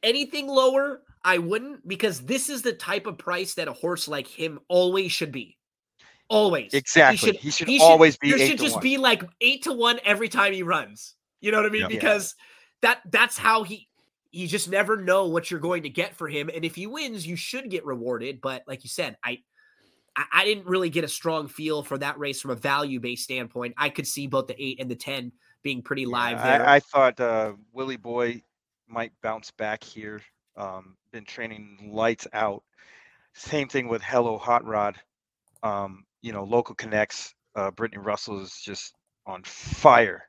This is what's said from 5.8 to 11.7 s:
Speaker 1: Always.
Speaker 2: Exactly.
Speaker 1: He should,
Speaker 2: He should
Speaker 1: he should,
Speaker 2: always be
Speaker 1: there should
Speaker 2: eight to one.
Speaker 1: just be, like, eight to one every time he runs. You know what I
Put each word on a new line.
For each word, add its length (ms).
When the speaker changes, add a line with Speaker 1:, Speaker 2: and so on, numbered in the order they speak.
Speaker 1:
Always. 460
Speaker 2:
Exactly. 580
Speaker 1:
He 0
should, 100
Speaker 2:
He 80
should 180
Speaker 1:
he 100
should, 60
Speaker 2:
always 320
be 140
Speaker 1:
there 80
should 140
Speaker 2:
eight 60
to 60
one. 60
Speaker 1:
just 100
be, 180
like, 260
eight 240
to 80
one 320
every 240
time 240
he 100
runs. 540
You 100
know 80
what 80
I 40